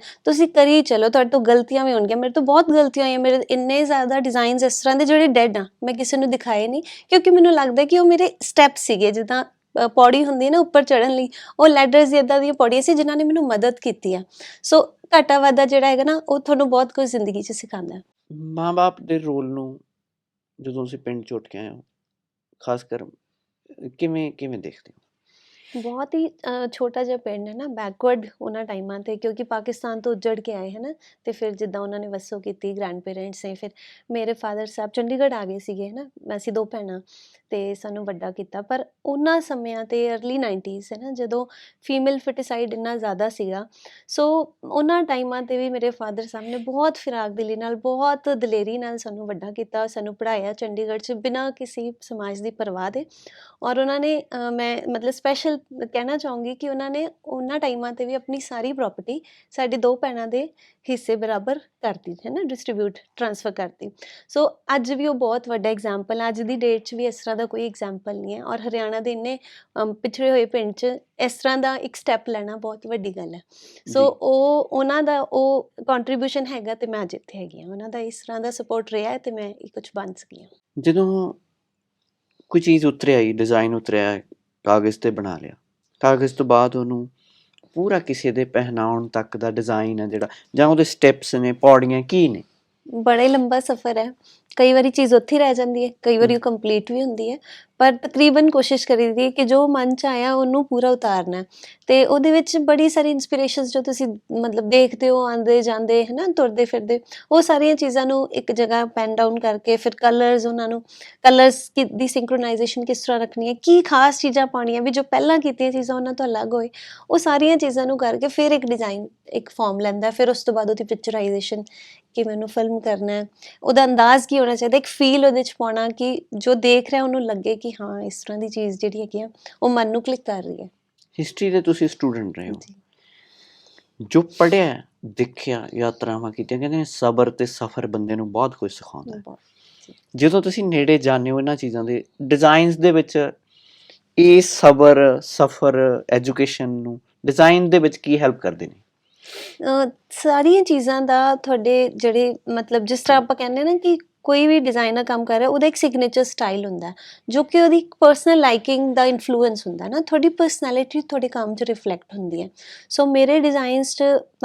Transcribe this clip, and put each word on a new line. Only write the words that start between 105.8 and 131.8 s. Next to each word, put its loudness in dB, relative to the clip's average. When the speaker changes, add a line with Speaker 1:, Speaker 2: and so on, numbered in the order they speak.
Speaker 1:
ਹੈ -8
ਨਾ, -4
ਤੁਰਦੇ 2
ਫਿਰਦੇ, -2
ਉਹ 8
ਸਾਰੀਆਂ 4
ਚੀਜ਼ਾਂ 0
ਨੂੰ 0
ਇੱਕ -4
ਜਗ੍ਹਾ 0
ਪੈਨ -6
ਡਾਊਨ 0
ਕਰਕੇ 0
ਫਿਰ -4
ਕਲਰਸ, 2
ਉਹਨਾਂ -4
ਨੂੰ -6
ਕਲਰਸ 6
ਕੀ, -2
ਦੀ -4
ਸਿੰਕਰੋਨਾਈਜ਼ੇਸ਼ਨ -2
ਕਿਸ -4
ਤਰ੍ਹਾਂ -2
ਰੱਖਣੀ -6
ਹੈ, -4
ਕੀ 6
ਖਾਸ 4
ਚੀਜ਼ਾਂ 2
ਪਾਉਣੀਆਂ -2
ਵੀ -2
ਜੋ 0
ਪਹਿਲਾਂ 2
ਕੀਤੀਆਂ -2
ਚੀਜ਼ਾਂ -4
ਉਹਨਾਂ -6
ਤੋਂ -6
ਅਲੱਗ -4
ਹੋਏ, -4
ਉਹ 4
ਸਾਰੀਆਂ 4
ਚੀਜ਼ਾਂ -2
ਨੂੰ -2
ਕਰਕੇ -2
ਫਿਰ 0
ਇੱਕ 2
ਡਿਜ਼ਾਈਨ -6
ਇੱਕ -8
ਫਾਰਮ -4
ਲੈਂਦਾ। -2
ਫਿਰ 0
ਉਸ -2
ਤੋਂ 0
ਬਾਅਦ -2
ਉਹਦੀ -2
ਪਿਕਚਰਾਈਜ਼ੇਸ਼ਨ, -4
ਕਿ -2
ਮੈਨੂੰ -6
ਫਿਲਮ -4
ਕਰਨਾ -4
ਹੈ, -6
ਉਹਦਾ 6
ਅੰਦਾਜ਼ 6
ਕੀ 0
ਹੋਣਾ 2
ਚਾਹੀਦਾ, 2
ਇੱਕ -2
ਫੀਲ 2
ਉਹਦੇ 4
'ਚ -12
ਪਾਉਣਾ -2
ਕਿ -4
ਜੋ 0
ਦੇਖ 2
ਰਿਹਾ 0
ਉਹਨੂੰ -2
ਲੱਗੇ -4
ਕਿ -10
ਕਿ -16
ਹਾਂ, -10
ਇਸ -12
ਤਰ੍ਹਾਂ -12
ਦੀ -8
ਚੀਜ਼ -6
ਜਿਹੜੀ -6
ਹੈਗੀ -10
ਆ, -12
ਉਹ 2
ਮਨ 0
ਨੂੰ -2
ਕਲਿੱਕ -6
ਕਰ -6
ਰਹੀ -12
ਹੈ। -18
Speaker 2:
ਹਿਸਟਰੀ -4
ਦੇ 2
ਤੁਸੀਂ 0